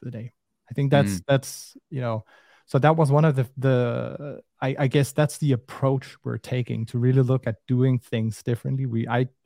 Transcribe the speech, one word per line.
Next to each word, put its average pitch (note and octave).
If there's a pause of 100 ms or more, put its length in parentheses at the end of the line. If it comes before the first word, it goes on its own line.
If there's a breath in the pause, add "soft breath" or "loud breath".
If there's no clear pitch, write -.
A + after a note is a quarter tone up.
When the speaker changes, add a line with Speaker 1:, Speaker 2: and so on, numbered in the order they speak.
Speaker 1:
the B2
day. A#2 (360)
I B2
think C#3
that's, G#2
Speaker 2:
Mm. -
Speaker 1:
that's, - (120)
you C3+
know, A2 (400 soft breath)
so -
that D#3
was D3+
one D3
of D3
the, C3 (100)
the, B2 (200)
I, C3+
I C#3+
guess C#3
that's D3+
the C#3+
approach -
we're A#2
taking A#2
to B2
really B2+
look C3
at -
doing B2+
things A2
differently. C3+
We, A2+
I, B2+ (160)